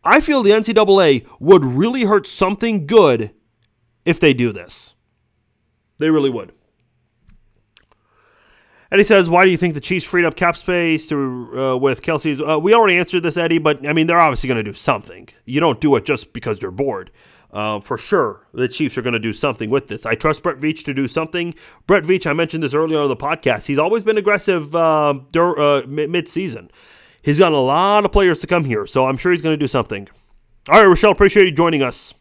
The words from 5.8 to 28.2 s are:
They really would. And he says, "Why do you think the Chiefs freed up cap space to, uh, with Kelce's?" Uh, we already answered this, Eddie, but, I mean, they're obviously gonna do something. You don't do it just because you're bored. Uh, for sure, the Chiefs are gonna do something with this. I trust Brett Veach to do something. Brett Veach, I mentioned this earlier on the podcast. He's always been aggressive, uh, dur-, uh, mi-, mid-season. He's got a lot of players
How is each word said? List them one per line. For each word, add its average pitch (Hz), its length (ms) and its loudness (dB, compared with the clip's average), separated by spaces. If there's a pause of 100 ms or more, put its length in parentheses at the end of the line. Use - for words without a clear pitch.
They 156 100 0
really 147 220 2
would. 104 220 -10 (2500)
And 196 80 4
he 208 40 6
says, 196 240 4
"Why 180 160 4
do 185 60 4
you 170 60 0
think 170 180 -2
the 143 60 -8
Chiefs 180 260 -6
freed 175 180 -2
up 160 120 -4
cap 170 200 -2
space 165 520 -2
to, 127 500 -6
uh, 131 180 -2
with 135 260 -2
Kelce's?" 151 380 -4
Uh, 151 220 -2
we 190 100 2
already 214 240 4
answered 175 280 -2
this, 165 120 -2
Eddie, 165 220 0
but, 147 280 -2
I 151 60 -4
mean, 160 140 2
they're 170 140 2
obviously 139 280 0
gonna 117 140 -2
do 104 100 -10
something. 98 560 -6 (160)
You 127 140 -6
don't 160 220 0
do 139 160 2
it 101 80 -2
just - 280 -6
because - 300 -8
you're 95 80 -10
bored. 101 400 -8 (400)
Uh, 104 300 -8
for 110 180 -10
sure, 120 560 -4
the 123 140 -4
Chiefs 127 280 -6
are 123 60 -6
gonna 120 160 -4
do 110 140 -4
something 113 360 -6
with 135 200 -2
this. - 180 -12
I - 80 -2
trust 151 280 -4
Brett 139 180 -6
Veach 156 240 -6
to 139 100 -8
do 135 140 -4
something. 170 460 -6 (320)
Brett 180 180 2
Veach, 185 220 -2
I 147 60 -2
mentioned 160 300 -4
this 131 100 -4
earlier 156 280 -2
on 143 80 0
the 127 80 -2
podcast. 139 500 -4
He's 139 120 -2
always 196 260 0
been 214 120 0
aggressive, 185 600 -2
uh, 156 380 2 (180)
dur-, 165 260 2
uh, 143 300 2
mi-, 147 180 -4
mid-season. 165 640 -6 (500)
He's 147 180 0
got 170 140 6
a 147 60 2
lot 180 460 2
of 202 80 -2
players 180 300 2